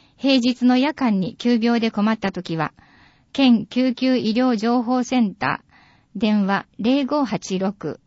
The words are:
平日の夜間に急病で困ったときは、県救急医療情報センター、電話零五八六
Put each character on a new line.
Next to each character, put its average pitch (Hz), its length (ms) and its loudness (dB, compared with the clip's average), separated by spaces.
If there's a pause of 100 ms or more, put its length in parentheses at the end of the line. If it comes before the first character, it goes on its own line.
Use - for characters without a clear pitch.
(160)
平 269 200 2
日 247 280 0
の 247 140 4
夜 277 160 0
間 220 260 0
に 180 160 -4
急 240 260 0
病 233 200 2
で 226 100 -2
困 214 180 0
っ 220 80 0
た 190 140 -4
と 180 100 -8
き 165 140 -6
は、 156 180 -4 (600)
県 254 320 4
救 254 280 -2
急 254 240 0
医 226 140 -2
療 247 240 0
情 233 260 0
報 247 220 -2
セ 254 160 0
ン 202 160 0
タ - 260 -4 (540)
ー、 202 40 -8
電 214 260 2
話 196 220 -2 (120)
零 262 260 0
五 285 200 -2
八 190 340 -6
六 190 480 -6